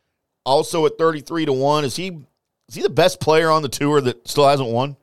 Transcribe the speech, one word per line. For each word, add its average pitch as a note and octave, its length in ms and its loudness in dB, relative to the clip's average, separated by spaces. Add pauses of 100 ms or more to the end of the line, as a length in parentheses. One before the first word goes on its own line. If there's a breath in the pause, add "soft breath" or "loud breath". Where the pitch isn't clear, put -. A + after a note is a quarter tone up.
(460)
also D3+ 400 0
at D3 120 -2
thirty-three D#3+ 480 -2
to C#3+ 80 0
one. C#3+ 300 0
Is A#2+ 120 -6
he, F3+ 120 -8 (600)
is A#2 60 -18
he F#3 80 -10
the G4+ 60 0
best D#3 300 2
player D#3+ 300 2
on D#3 140 4
the C#3 60 -6
tour D3 320 0
that B2 260 -4
still C#3+ 200 2
hasn't C#3 220 2
won? C3 340 -2